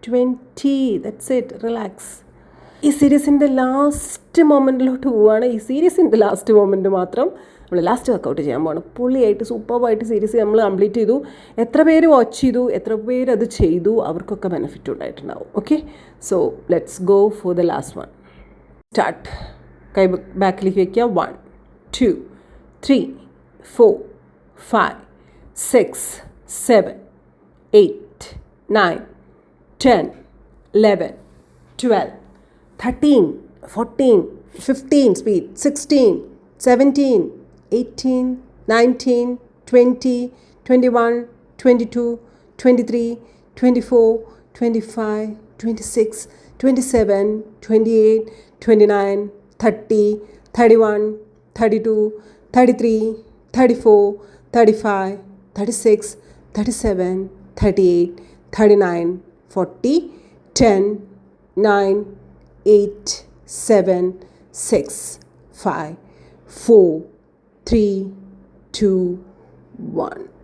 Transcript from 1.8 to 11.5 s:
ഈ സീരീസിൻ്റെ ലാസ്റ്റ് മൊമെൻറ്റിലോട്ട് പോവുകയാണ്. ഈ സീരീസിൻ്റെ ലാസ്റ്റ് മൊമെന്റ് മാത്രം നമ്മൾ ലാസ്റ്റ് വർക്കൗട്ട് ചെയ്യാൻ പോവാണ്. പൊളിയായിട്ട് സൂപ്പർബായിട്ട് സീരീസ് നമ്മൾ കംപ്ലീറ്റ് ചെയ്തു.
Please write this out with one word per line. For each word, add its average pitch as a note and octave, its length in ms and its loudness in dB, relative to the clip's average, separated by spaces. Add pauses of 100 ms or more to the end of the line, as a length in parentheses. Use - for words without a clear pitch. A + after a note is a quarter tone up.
ഈ D4 60 4 (100)
സീരീസിൻ്റെ C#4+ 480 4 (120)
ലാസ്റ്റ് C#4 920 -2
മൊമെൻറ്റിലോട്ട് C4 580 2
പോവുകയാണ്. A3 380 4 (100)
ഈ - 20 -6 (100)
സീരീസിൻ്റെ D#4+ 560 2
ലാസ്റ്റ് G3 340 0
മൊമെന്റ് G3 380 2
മാത്രം F#3 320 -2 (460)
നമ്മൾ E3+ 160 0
ലാസ്റ്റ് B3 240 0
വർക്കൗട്ട് D#3 280 -4
ചെയ്യാൻ C#3+ 240 -4
പോവാണ്. D#3+ 160 -6 (160)
പൊളിയായിട്ട് A#3+ 520 0
സൂപ്പർബായിട്ട് A#3 600 -4
സീരീസ് G#3+ 320 -2
നമ്മൾ G#3+ 200 0
കംപ്ലീറ്റ് G3+ 400 0
ചെയ്തു. G#3+ 140 0 (480)